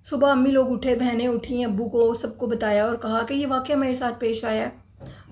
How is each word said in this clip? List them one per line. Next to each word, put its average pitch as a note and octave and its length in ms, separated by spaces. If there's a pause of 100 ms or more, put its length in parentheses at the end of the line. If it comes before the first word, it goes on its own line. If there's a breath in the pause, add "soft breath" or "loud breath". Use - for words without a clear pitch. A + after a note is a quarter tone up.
सुबह C#4 260
अम्मी C4 200
लोग C4 200
उठे, B3 260
बहनें A#3+ 320
उठीं, A#3+ 360
अब्बू A3 240
को A#3 280
सबको A#3 320
बताया G#3+ 380
और A#3 120
कहा A3+ 240
कि B3 120
ये C#4+ 140
वाक़या C4 280
मेरे C4 200
साथ B3 240
पेश A3+ 240
आया A3 180
है। B3 100 (600 loud breath)